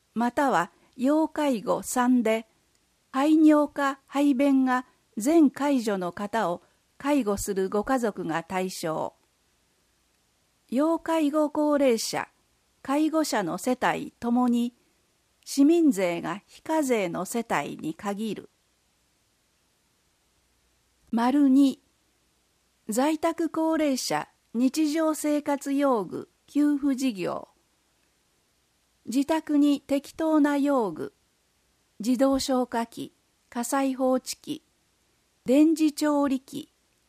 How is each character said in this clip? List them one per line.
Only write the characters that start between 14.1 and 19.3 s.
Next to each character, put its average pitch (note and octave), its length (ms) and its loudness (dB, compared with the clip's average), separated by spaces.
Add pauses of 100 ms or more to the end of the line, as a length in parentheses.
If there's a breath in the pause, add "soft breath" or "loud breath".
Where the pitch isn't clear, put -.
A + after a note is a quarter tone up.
と A#3 120 -4
も B3 160 2
に、 A#3+ 260 -2 (720)
市 C#4 200 2
民 D#4+ 260 4
税 F3 300 -2
が E3 240 -8
非 - 160 -20
課 D#4+ 220 -2
税 A3+ 240 0
の E3+ 180 -6
世 A#3 240 -6
帯 D3+ 280 -4
に D#3 160 -8
限 G3+ 420 -8
る。 - 140 -18 (2500)